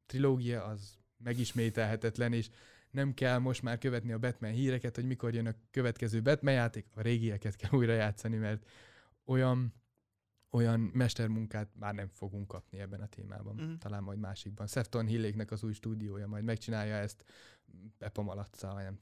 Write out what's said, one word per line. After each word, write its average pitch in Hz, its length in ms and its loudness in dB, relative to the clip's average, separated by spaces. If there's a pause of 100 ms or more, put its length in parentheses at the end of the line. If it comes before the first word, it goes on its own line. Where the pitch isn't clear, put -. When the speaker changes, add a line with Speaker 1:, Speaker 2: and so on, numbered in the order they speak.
Speaker 1:
trilógia 127 580 2
az 104 340 -8 (200)
megismételhetetlen, 117 1160 2
és 117 160 2 (400)
nem 139 240 0
kell 127 240 4
most 127 240 0
már 117 160 -2
követni 120 340 0
a 113 80 -2
Batman 117 320 -2
híreket, 123 440 0
hogy 120 100 -2
mikor 123 280 0
jön 117 140 0
a 113 60 0 (180)
következő 117 500 2
Batman 139 320 4
játék, 117 320 2 (100)
a 107 60 -4
régieket 110 540 0
kell - 160 -4
újra 120 220 6
játszani, 110 440 0
mert 107 320 -2 (560)
olyan, 127 480 2 (760)
olyan 113 300 6
mestermunkát 110 960 0
már 104 180 -6
nem 101 140 -6
fogunk 98 400 -8
kapni 92 320 -12
ebben 98 220 -10
a - 60 -8
témában. 101 480 -12
Speaker 2:
Mhm. 160 220 -6
Speaker 1:
Talán 101 260 -6
majd 101 160 -6
másikban. 101 480 -8
Sefton 117 380 -2
Hilléknek 110 460 -2
az 107 120 -6
új 107 100 -2
stúdiója 104 540 -6
majd 107 160 -6
megcsinálja 110 520 -2
ezt 104 300 -6 (720)
Pepa 107 240 -6
Malacca, 98 520 -8
vagy 98 100 -8
nem 98 180 -8